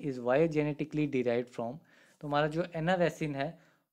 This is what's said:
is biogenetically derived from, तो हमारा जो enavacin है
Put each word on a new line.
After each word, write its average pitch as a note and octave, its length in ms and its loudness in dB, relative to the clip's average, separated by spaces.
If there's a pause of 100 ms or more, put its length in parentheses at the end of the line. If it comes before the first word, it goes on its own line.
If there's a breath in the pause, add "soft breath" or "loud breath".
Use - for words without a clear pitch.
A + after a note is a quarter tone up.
is C3+ 140 -4
biogenetically D3 880 2
derived B2 400 0
from, A#2+ 300 -8 (420 soft breath)
तो D3+ 80 -10
हमारा D3 180 2
जो D#3 160 -2
enavacin E3 720 0
है C#3+ 240 -4 (340 soft breath)